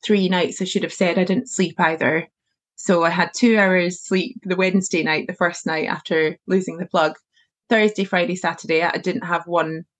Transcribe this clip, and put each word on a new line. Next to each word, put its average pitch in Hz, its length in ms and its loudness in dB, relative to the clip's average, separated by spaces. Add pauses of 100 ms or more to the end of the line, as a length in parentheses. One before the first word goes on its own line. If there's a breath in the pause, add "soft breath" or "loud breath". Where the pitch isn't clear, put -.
three 202 220 2
nights, 180 340 0
I 185 40 -2
should 185 180 -2
have 165 100 -6
said 175 240 0
I 185 60 2
didn't 185 260 0
sleep 165 300 -2
either. 156 480 0 (480)
So 170 280 2
I 165 80 4
had 175 220 0
two 226 240 4
hours 185 460 2
sleep - 400 -2
the 180 140 -2
Wednesday 185 460 2
night, 156 240 0
the 175 60 -8
first 175 320 -2
night 160 220 -2
after 160 500 -2 (100)
losing 185 320 0
the 180 80 -6
plug. 156 260 0 (560)
Thursday, 214 340 2
Friday, 180 320 -2
Saturday, 165 480 -2
I 165 140 -2
didn't - 260 -4
have 170 240 -4
one, 160 380 -2 (140)